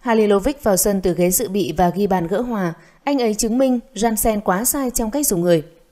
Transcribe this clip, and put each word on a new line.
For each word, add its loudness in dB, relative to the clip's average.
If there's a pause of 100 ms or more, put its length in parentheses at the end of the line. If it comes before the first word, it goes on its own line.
"Halilovic 2
vào 4
sân 0
từ 0
ghế 2
dự -2
bị -2
và 2
ghi -2
bàn 0
gỡ -2
hòa. -4 (320)
Anh 0
ấy 0
chứng -2
minh 2 (160)
Jansen 0
quá -2
sai -2
trong -4
cách -2
dùng 0
người." 2 (300)